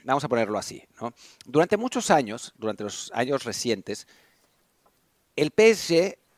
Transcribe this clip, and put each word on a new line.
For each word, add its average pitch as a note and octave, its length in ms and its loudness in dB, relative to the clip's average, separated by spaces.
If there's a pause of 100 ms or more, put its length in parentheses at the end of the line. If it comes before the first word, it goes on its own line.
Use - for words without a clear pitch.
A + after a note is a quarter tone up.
vamos C#3 180 0
a D3 60 -6
ponerlo A2 280 0
así, - 260 -10 (180)
¿no? A#2 120 -8 (320)
Durante D#3 320 2
muchos A#3+ 320 -4
años, B2 480 0
durante G#2+ 280 -6
los - 280 -10
años B2+ 300 -2
recientes, G#2+ 640 -6 (1300)
el D3 160 0
P A3 200 6
S F#3+ 220 0
G F3 240 2 (200)